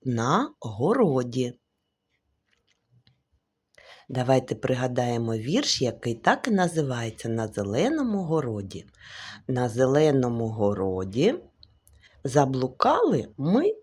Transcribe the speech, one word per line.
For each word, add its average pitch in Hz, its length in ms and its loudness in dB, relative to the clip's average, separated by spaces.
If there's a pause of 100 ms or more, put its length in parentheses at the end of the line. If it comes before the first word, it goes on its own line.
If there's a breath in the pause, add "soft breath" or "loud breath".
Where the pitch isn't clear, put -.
на 131 560 0
городі. 127 1000 0 (2500 loud breath)
Давайте 127 460 0
пригадаємо 123 800 -2
вірш, 139 480 -2
який 117 340 -2
так 262 320 0
і 240 40 -2
називається 139 800 -2
«На 113 180 -2
зеленому 196 760 -2
городі». 117 640 -4 (640 loud breath)
На 123 220 0
зеленому 127 800 2
городі 101 880 0 (880 soft breath)
заблукали 135 1120 2
ми 240 460 2